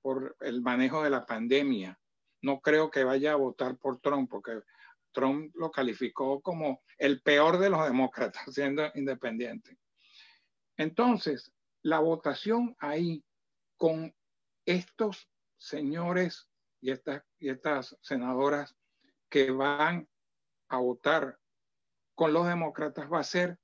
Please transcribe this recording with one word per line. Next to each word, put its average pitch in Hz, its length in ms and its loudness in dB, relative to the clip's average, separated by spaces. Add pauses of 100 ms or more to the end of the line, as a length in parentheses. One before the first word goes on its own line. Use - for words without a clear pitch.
por 135 400 -6
el 123 200 -4
manejo 127 420 2
de 147 80 2
la 131 140 -2
pandemia. 117 720 0 (440)
No 135 180 -2
creo 156 320 4
que 135 140 2
vaya 135 280 2
a 147 40 2
votar 127 400 -2
por 127 240 -6
Trump, 139 280 0
porque 110 300 -10 (540)
Trump 143 420 -2
lo 160 160 -4
calificó 131 680 -4
como 156 420 -4 (140)
el 139 240 0
peor 156 380 6
de 196 100 4
los 156 160 2
demócratas, 127 600 0
<laughs> 131 80 -14
siendo 143 300 -2 (120)
independiente. 123 840 -6 (960)
Entonces, 160 800 0 (300)
la 160 160 2
votación 165 800 0
ahí 156 440 -4 (540)
con 160 360 0 (520)
estos 180 640 -2 (280)
señores 170 920 -4 (320)
y 131 100 -4
estas, 139 320 -6 (160)
y 143 100 -6
estas 131 520 -4
senadoras 135 760 -2 (540)
que 135 220 4
van 147 580 0 (580)
a 131 120 -2
votar 135 600 0 (760)
con 160 200 2
los 170 120 4
demócratas 151 640 -4
va 165 100 0
a 139 40 -2
ser 180 400 -2